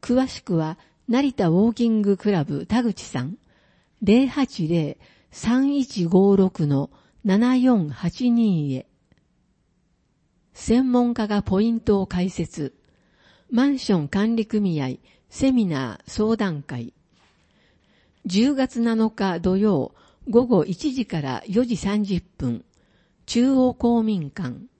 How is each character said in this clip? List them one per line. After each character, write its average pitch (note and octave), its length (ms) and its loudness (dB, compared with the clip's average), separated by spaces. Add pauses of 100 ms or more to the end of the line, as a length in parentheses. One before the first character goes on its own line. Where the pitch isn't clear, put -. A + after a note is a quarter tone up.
詳 B3+ 260 0
し - 140 -12
く F3+ 160 -4
は、 D#3+ 220 -4 (300)
成 B3+ 260 0
田 F3+ 160 2
ウ - 20 4
ォ G#3 180 4
ー G#3+ 40 -6
キ A#3 140 0
ン A3 120 2
グ G3+ 160 2
ク G#3 140 -2
ラ E3+ 140 0
ブ C#3+ 200 -6
田 A#3+ 180 0
口 A#3 220 -4
さ - 180 -8
ん、 D#3+ 140 -8 (640)
零 A#3 260 4
八 A#3+ 400 -4
零 D#3+ 300 -2 (340)
三 C4+ 460 0
一 A3+ 300 -2
五 G3 300 6
六 F#3 300 2
の C#3+ 240 0 (320)
七 A#3 340 2
四 A#3+ 340 4
八 F#3 400 -4
二 F#3 440 2
へ。 - 120 -10 (1700)
専 B3+ 360 0
門 A#3+ 220 2
家 A3+ 140 -2
が G#3 160 0
ポ F#3+ 180 0
イ A3+ 100 2
ン A#3 100 -2
ト G3+ 200 0
を F#3+ 60 -4
解 F3+ 240 -2
説。 - 440 -8 (760)
マ B3 160 2
ン C#4 120 0
シ - 140 -2
ョ F3+ 60 2
ン D3 100 -2
管 A3 280 0
理 A3 100 -2
組 G3 340 -2
合、 C3 160 -4 (320)
セ C4+ 240 0
ミ A#3 140 2
ナ C3 400 -6
ー、 - 40 -20
相 A3 260 0
談 F3 260 -4
会。 A#2+ 320 -12 (1300)
十 A3+ 280 2
月 C4 260 -2
七 A3+ 300 0
日 F#3+ 300 -4
土 F#3 160 0
曜、 F#3+ 380 0 (340)
午 A#3+ 180 4
後 G3+ 180 2
一 B3+ 280 -4
時 B3+ 140 -4
か D#3+ 160 -6
ら C3 240 -6
四 A3 180 0
時 A#3 120 -2
三 G#3 280 -2
十 F#3+ 160 -2
分。 - 440 -8 (600)
中 B3+ 280 0
央 B3+ 200 4
公 A#3 300 0
民 F#3+ 280 -2
館。 D3+ 360 -8 (140)